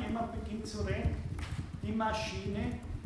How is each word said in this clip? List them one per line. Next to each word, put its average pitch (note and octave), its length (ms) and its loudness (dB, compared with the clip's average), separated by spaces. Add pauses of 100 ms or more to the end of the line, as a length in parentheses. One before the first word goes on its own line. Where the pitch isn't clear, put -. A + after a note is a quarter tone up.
jemand A3+ 280 0 (100)
beginnt - 240 -2
zu G#3 140 -2
reden. - 340 2 (680)
Die G#3 120 0
Maschine A3 800 2 (320)